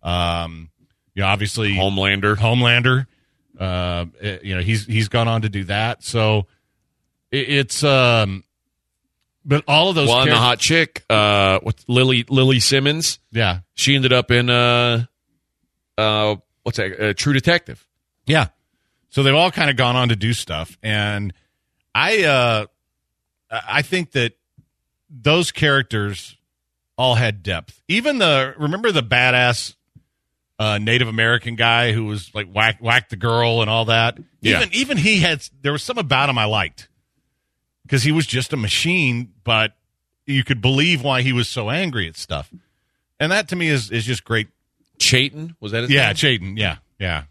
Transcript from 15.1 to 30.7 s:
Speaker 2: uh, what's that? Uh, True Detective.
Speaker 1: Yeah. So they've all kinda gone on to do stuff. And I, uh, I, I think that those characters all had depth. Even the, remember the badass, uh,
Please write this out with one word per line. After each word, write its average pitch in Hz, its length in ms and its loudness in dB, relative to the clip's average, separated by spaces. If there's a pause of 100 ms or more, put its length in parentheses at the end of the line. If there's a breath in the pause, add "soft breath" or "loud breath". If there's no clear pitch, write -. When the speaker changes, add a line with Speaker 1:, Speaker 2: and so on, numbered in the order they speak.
Speaker 2:
uh, 107 380 0 (260)
what's - 160 -6
that? 95 220 -6 (100)
Uh, - 40 -2
True 143 180 0
Detective. 139 520 -2 (420)
Speaker 1:
Yeah. 143 220 2 (600)
So 139 160 0
they've 135 100 4
all 170 160 4
kinda 143 240 0
gone 123 220 2
on 123 140 2
to 113 60 2
do 110 180 -2
stuff. - 500 -8
And 104 480 -4 (600)
I, 190 300 2
uh, 120 440 2 (840)
I, 113 180 -8
I 139 140 0
think 180 300 -4
that 117 220 -2 (720)
those 151 420 0
characters 113 840 -2 (600)
all 123 200 2
had 107 260 -2
depth. 85 460 -8
Even 240 300 -2
the, 139 380 2
remember 185 360 -2
the 151 100 0
badass, 123 720 0 (880)
uh, 107 180 -2